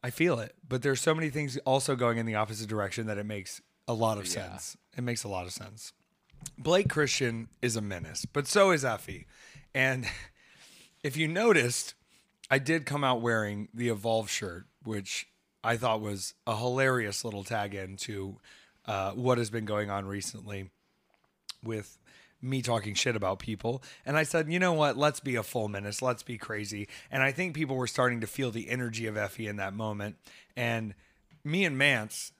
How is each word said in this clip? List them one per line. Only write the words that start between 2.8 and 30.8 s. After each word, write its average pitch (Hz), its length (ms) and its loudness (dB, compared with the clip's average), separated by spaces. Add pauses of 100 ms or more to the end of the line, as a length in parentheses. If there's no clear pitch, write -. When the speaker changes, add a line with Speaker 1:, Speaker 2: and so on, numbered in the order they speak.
Speaker 1:
that 104 120 -2
it 104 60 -4
makes 104 360 -8 (260)
a 120 60 0
lot 110 240 2
of 101 80 -6
Speaker 2:
Yeah. 92 60 -4 (180)
Speaker 1:
sense. - 280 -12 (200)
It 127 60 -6
makes 120 200 -2
a 117 40 -8
lot 92 180 -4
of 90 80 -10
sense. 101 400 -14 (640)
Blake 170 320 4
Christian 120 600 0 (120)
is 117 140 2
a 110 60 -2
menace, 95 440 -8
but 143 220 -4
so 196 240 6
is 147 120 4
Effie. 98 440 -4 (480)
And 131 300 2 (500)
<laughs> - 480 -20
if 135 120 -2
you 156 120 0
noticed, 170 680 4 (560)
I 135 80 6
did 147 300 2
come 143 160 0
out 127 180 4
wearing 107 540 2
the 120 140 0
Evolve 113 380 2
shirt, 90 380 -4 (180)
which 104 440 -6 (360)
I 117 140 4
thought 110 240 2
was 101 320 -4 (140)
a 110 100 0
hilarious 123 680 2
little 104 200 -6
tag 101 320 -2
in 95 220 -8
to, 98 420 -8 (480)
uh, 98 240 0
what 123 260 2
has 113 140 0
been 110 140 -4
going 104 260 0
on 98 140 -2
recently 98 680 -8 (920)
with 110 360 -6 (420)
me 131 220 -2
talking 107 320 0
shit 120 200 2
about 98 220 0
people. 117 460 -4 (200)
And 143 140 0
I 156 60 4
said, 156 280 0
"You 170 60 2
know 180 160 4
what? 147 240 4
Let's 147 220 4
be 131 160 -2
a 113 80 2
full 110 240 -2
menace. 101 340 -4
Let's 127 220 0
be 117 160 -10
crazy." 104 480 -6 (240)
And 131 100 2
I 135 100 4
think 170 220 -2
people 139 220 -2
were 127 100 0
starting 123 360 2
to 110 60 -4
feel 131 220 -2
the 110 180 -6
energy 117 380 -2
of 107 100 -2
Effie 107 300 -2
in 104 120 -4
that 98 180 -4
moment. 104 400 -4 (420)
And 113 380 -2 (480)